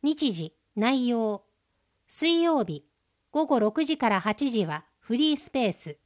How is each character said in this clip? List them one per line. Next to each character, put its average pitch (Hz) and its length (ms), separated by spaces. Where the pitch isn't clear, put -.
日 294 300
時、 160 220
内 247 320
容。 226 380
水 339 340
曜 320 220
日、 156 200
午 294 160
後 269 140
六 220 240
時 294 120
か 233 120
ら 196 120
八 214 300
時 214 160
は 156 180
フ - 180
リ 302 180
ー - 40
ス - 120
ペ 247 180
ー 175 40
ス。 - 340